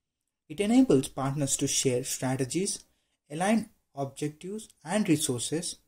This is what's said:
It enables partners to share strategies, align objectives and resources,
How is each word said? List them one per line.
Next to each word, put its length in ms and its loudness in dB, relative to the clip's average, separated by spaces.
It 100 -10
enables 480 6
partners 500 -2
to 100 0
share 360 0
strategies, 800 -4
align 400 0
objectives 760 -8
and 240 -2
resources, 680 0